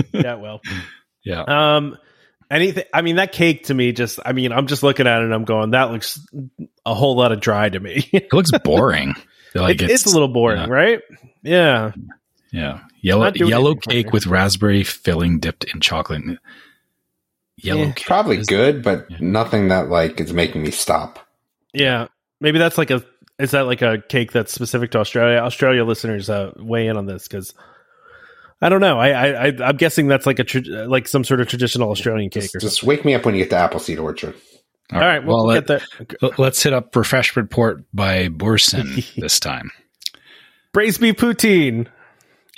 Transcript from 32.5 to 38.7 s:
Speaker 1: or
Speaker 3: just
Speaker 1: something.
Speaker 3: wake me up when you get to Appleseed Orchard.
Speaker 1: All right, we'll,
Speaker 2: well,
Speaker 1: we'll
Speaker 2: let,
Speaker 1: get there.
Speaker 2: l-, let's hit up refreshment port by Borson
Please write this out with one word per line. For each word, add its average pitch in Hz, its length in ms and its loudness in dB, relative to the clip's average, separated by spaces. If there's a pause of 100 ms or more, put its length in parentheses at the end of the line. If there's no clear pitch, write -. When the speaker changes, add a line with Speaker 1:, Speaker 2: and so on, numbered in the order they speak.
Speaker 1:
or - 40 -8
Speaker 3:
just 107 200 -4
Speaker 1:
something. 117 80 0
Speaker 3:
wake 147 180 2
me 139 80 4
up 123 100 0
when 110 100 2
you 95 80 2
get - 80 -2
to 98 60 2
Appleseed 85 420 0
Orchard. 76 360 -8 (580)
Speaker 1:
All 175 80 0
right, 170 180 0
we'll, 123 200 0
Speaker 2:
well, 110 80 2
Speaker 1:
we'll 113 100 4
Speaker 2:
let, 120 100 0
Speaker 1:
get 143 140 0 (180)
there. 117 80 -16 (160)
Speaker 2:
l-, 127 160 0
let's 131 240 2
hit 147 100 2
up 123 220 -2
refreshment 120 560 0
port 104 320 0 (100)
by 95 360 0
Borson 98 800 0